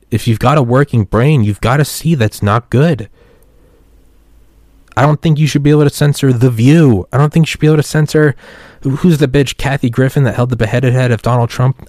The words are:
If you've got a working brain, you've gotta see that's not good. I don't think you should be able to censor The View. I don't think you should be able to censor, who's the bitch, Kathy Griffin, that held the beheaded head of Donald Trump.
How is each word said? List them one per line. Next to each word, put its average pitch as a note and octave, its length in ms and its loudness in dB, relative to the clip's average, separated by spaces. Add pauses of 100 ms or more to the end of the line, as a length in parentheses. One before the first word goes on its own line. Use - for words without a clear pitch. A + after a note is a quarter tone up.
(120)
If - 160 -4
you've A2+ 120 0
got C3 180 2
a D3 60 2
working A#2+ 420 0
brain, B2 400 0
you've G#2 160 -4
gotta C#3 240 0
see - 280 -4
that's A2+ 300 -2
not G#2 260 -2
good. B2+ 400 0 (1900)
I A#2+ 60 2
don't D3 180 0
think D#3 180 0
you D#3 80 2
should C#3+ 160 -2
be D3 60 2
able D3 160 4
to C#3+ 40 2
censor C#3+ 440 0
The B2 180 2
View. B2 640 2
I - 40 -2
don't D3 140 0
think E3 140 2
you - 20 0
should - 140 -10
be D3+ 60 2
able D#3 100 2
to D3 60 0
censor, D3+ 520 0 (460)
who's D3 380 0
the C#3+ 100 0
bitch, C3+ 260 -2
Kathy C#3 340 -4
Griffin, C3 360 0
that A2 100 -2
held B2 140 -2
the A#2+ 80 -4
beheaded A#2+ 340 -2
head B2+ 200 0
of A2 100 -2
Donald A#2+ 280 -2
Trump. - 400 -4